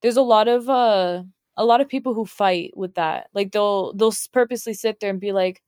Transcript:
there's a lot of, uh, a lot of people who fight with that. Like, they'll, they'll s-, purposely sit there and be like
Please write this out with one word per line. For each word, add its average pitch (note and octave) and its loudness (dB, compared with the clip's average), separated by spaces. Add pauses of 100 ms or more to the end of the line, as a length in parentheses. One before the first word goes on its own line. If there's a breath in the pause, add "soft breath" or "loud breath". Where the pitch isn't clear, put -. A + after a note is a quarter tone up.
there's A#3 0
a C4+ 6
lot A3 4
of, A#3+ 0
uh, G3 2 (340)
a A3 -2
lot A#3 4
of - -4
people B3+ -4
who A3 -4
fight F#3 -2
with F#3 -8
that. D#3+ -4
Like, G3 -4
they'll, G3+ 0
they'll A3 2
s-, - -4
purposely A#3 -2
sit G#3+ -4
there G#3 -4
and F#3+ -6
be G3+ -4
like F#3 -2